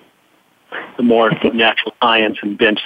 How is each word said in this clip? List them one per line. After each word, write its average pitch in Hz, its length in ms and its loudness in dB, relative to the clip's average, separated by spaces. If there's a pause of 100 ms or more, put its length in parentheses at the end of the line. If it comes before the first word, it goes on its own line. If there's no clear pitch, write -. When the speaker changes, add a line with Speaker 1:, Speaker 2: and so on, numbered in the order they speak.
(960)
Speaker 1:
the 127 60 -4
more 117 300 4
Speaker 2:
I - 80 -4
think - 140 0
Speaker 1:
natural 113 460 0
science 110 420 0
and 104 140 -6
bench 107 300 2